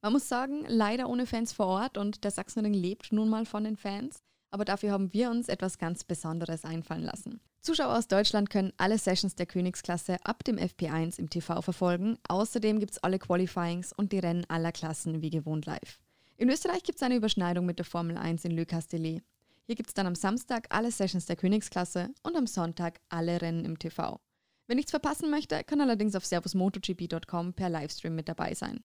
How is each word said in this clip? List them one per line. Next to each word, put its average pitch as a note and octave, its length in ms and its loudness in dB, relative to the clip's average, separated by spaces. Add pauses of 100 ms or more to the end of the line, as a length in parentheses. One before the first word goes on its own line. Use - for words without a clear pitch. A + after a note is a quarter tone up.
Man G#3+ 120 2
muss C#4 160 2
sagen, C4+ 360 -2
leider A3+ 440 2
ohne B3 160 0
Fans A3+ 260 -2
vor G#3 140 0
Ort F#3+ 320 0
und G#3 260 -4
der G3+ 80 0
Sachsenring G#3 420 -2
lebt F#3+ 380 0
nun G#3+ 160 4
mal A3 180 2
von G#3+ 200 -4
den G#3+ 100 -2
Fans, G#3 480 -6 (260)
aber G3+ 140 -2
dafür G3+ 300 0
haben G3 180 2
wir A#3+ 180 2
uns A#3 200 0
etwas F#3+ 280 -2
ganz E3+ 280 -4
Besonderes E3 580 -4
einfallen D#3+ 400 -4
lassen. - 380 -8 (180)
Zuschauer C#4 380 2
aus A#3 100 2
Deutschland G3+ 420 4
können F#3+ 280 2
alle G3+ 200 4
Sessions F#3+ 380 2
der F3+ 100 -2
Königsklasse F3+ 800 -2
ab - 220 -4
dem A3+ 120 2
F - 200 -2
P E3+ 100 -2
eins E3 320 0
im F3 100 -4
T F3 120 -2
V E3+ 200 -2
verfolgen. F3+ 560 0 (120)
Außerdem G#3+ 500 2
gibt's - 240 -4
alle F#3 160 2
Qualifyings F3 720 0
und G3+ 220 0
die G3 60 2
Rennen F3 280 0
aller E3 240 0
Klassen D#3+ 500 -4
wie D#3 100 -2
gewohnt D#3 340 0
live. - 340 -8 (380)
In A#3+ 120 4
Österreich F4 340 2
gibt's - 200 -4
eine B3 140 4
Überschneidung F3+ 480 2
mit F3 120 0
der F3 80 -4
Formel E3+ 320 -2
eins E3 280 -2
in F3 60 0
Le E3 140 0
Castellet. E3 560 -2 (440)
Hier A#3 100 -4
gibt's - 180 -8
dann F#3+ 140 0
am F3 80 0
Samstag A3+ 540 -2
alle A#3 220 2
Sessions F#3 340 0
der F3 100 -2
Königsklasse F#3 720 0 (160)
und E4+ 140 0
am B3+ 100 2
Sonntag E3+ 640 -2
alle E3+ 320 0
Rennen E3 240 0
im D#3+ 120 -4
T E3 120 -6
V. - 320 -4 (460)
Wer A#3+ 100 2
nichts C#4+ 140 0
verpassen D4+ 380 0
möchte, D4 360 0
kann D4 160 2
allerdings G#3+ 340 4
auf F3+ 100 -2
servus - 300 0
moto F#3+ 240 4
G F#3 140 -4
P F3 140 -6
dot E3 200 -4
com F3 240 -2
per F#3 180 -2
Livestream D#3+ 460 -4
mit D#3+ 140 -4
dabei - 240 -4
sein. - 260 -6 (120)